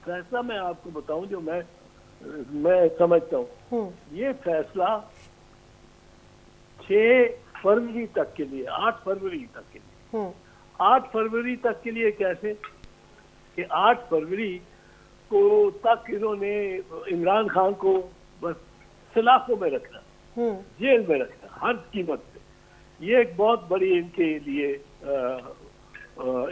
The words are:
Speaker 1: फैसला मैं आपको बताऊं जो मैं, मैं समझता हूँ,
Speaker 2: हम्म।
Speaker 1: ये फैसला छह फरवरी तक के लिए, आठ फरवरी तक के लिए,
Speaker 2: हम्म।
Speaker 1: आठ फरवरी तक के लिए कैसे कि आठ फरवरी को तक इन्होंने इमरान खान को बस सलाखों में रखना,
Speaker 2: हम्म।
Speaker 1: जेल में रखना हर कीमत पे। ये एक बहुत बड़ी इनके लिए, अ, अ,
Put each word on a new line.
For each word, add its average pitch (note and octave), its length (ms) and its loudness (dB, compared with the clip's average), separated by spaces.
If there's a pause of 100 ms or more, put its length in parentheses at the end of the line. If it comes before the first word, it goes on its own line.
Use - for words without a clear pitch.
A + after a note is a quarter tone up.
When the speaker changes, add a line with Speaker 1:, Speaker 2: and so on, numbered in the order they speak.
Speaker 1:
फैसला F3+ 360 -6
मैं A#3 160 -6
आपको F3 440 -8
बताऊं E3 240 -6
जो G3 140 -8
मैं, E3 240 -6 (1000)
मैं F3+ 240 6
समझता E3 500 4
हूँ, B2 120 -4 (220)
Speaker 2:
हम्म। F3 460 -6
Speaker 1:
ये C4 160 -2
फैसला F#3 800 -2 (1700)
छह A#3 460 6 (360)
फरवरी A3+ 420 2
तक - 280 -4
के D#3 100 -6
लिए, C3+ 220 -8
आठ G#3 280 -2
फरवरी F#3+ 600 -6
तक - 80 -16 (100)
के G#2 60 -20
लिए, - 400 -12
Speaker 2:
हम्म। F#3+ 120 -6 (500)
Speaker 1:
आठ A#3+ 220 6
फरवरी A3+ 520 -4
तक A3+ 260 -2
के A#3 100 -8
लिए A3+ 200 0
कैसे G#3 420 -4 (1000)
कि F3+ 160 -6
आठ G#3 260 4
फरवरी F3+ 580 -4 (800)
को G3+ 380 6
तक A3+ 380 0
इन्होंने G3+ 720 -4 (260)
इमरान F#3+ 400 0
खान F#3+ 260 2
को F#3+ 240 2 (460)
बस E3+ 120 -6 (600)
सलाखों A#3 420 4
में F3 140 -2
रखना, - 300 -8 (360)
Speaker 2:
हम्म। A#3 160 0
Speaker 1:
जेल A3 560 0
में D3 100 2
रखना - 480 -8
हर A#3+ 60 0
कीमत E3+ 460 -6
पे। - 200 -20 (680)
ये A#3+ 160 4
एक E3+ 160 -2
बहुत G#3 320 2
बड़ी F#3 280 2
इनके E3+ 420 -2
लिए, C#3+ 340 -4 (300)
अ, D3 40 -10
अ, B2+ 1400 -8